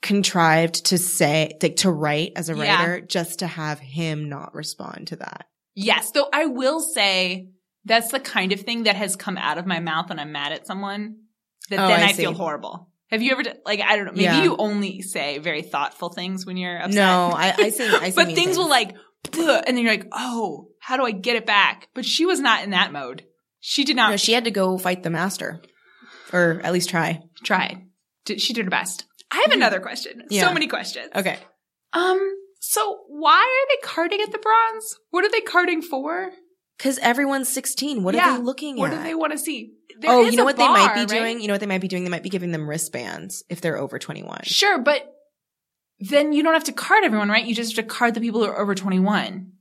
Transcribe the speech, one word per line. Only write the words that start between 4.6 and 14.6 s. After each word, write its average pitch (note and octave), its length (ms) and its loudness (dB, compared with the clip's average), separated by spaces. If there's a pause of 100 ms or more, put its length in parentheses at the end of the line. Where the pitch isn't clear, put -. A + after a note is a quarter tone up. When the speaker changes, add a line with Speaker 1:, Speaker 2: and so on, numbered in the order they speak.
Speaker 1:
to E3 100 -12
that. - 300 -14 (280)
Speaker 2:
Yes. G3 360 0
Though C#4+ 200 0
I D4+ 140 2
will C4+ 340 0
say F#3+ 680 -2 (360)
that's A3+ 260 2
the C4+ 80 -2
kind F#3+ 320 -2
of G3 100 -4
thing A#3 220 -6
that G#3 120 2
has F#3+ 200 -4
come F#3+ 220 -8
out D3+ 200 -2
of F3 80 -6
my F3+ 140 -2
mouth E3 300 -4
when E3 100 -8
I'm D3 120 -10
mad C#3+ 200 -6
at - 160 -10
someone, G3+ 500 -8 (520)
that G3 100 -2
Speaker 1:
Oh, F#3+ 80 4
Speaker 2:
then F3 140 6
Speaker 1:
I G3+ 80 6
Speaker 2:
I G3 40 2
feel F3 180 0
Speaker 1:
see. E3 60 -8
Speaker 2:
horrible. D#3+ 520 -8 (200)
Have A3 120 -2
you B3+ 100 2
ever C4 120 0
d-, - 80 -6 (140)
like, G#3 160 -4
I G3+ 140 2
don't G3+ 100 -2
know, F3 60 -10
maybe F#3 120 0
Speaker 1:
Yeah. F3 200 4
Speaker 2:
you - 140 4
only G3+ 440 -2